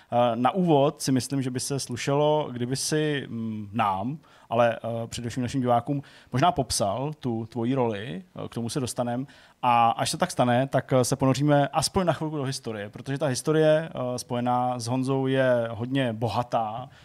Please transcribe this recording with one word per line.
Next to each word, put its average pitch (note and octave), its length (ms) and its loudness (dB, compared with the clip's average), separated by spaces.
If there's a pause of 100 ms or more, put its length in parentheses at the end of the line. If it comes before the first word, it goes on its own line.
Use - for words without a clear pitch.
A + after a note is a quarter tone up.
(140)
Eh, A#2+ 240 4
na B2 140 2
úvod D#3 520 4
si C#3+ 100 0
myslím, C3 300 0
že B2+ 80 -4
by B2 100 -6
se C#3 200 -4
slušelo, D3 720 0
kdyby B2 240 -4
si, D3+ 520 -2
mm, A2 440 -8
nám, G#2 460 0 (320)
ale, A#2 340 4
eh, A#2 220 -6
především A#2+ 360 -6
našim B2 180 -2
divákům B2 420 2 (300)
možná D#3 200 2
popsal B2+ 680 -2
tu A2+ 260 -4
tvoji A#2 280 -4
roli, B2 480 -2 (220)
eh, G#2 40 -10
k - 60 -16
tomu A#2 140 -6
se D3 120 -4
dostanem. B2 460 -4 (360)
A A#2 280 6
až C3+ 200 -2
se E3+ 60 -4
tak F3 140 -2
stane, B2 360 2
tak, C3+ 260 -2
eh, B2+ 120 4
se C3 120 0
ponoříme C#3+ 520 4
aspoň E3 380 -2
na E3 60 4
chvilku D#3 240 -6
do C#3+ 80 -2
historie, A2+ 460 -6
protože C3+ 280 -8
ta D#3 80 0
historie, D#3 680 2
eh, B2 240 -4
spojená B2 600 0
s A2+ 80 -8
Honzou C3 400 0
je B2+ 440 2
hodně B2 420 -2
bohatá. A#2 760 -4 (160)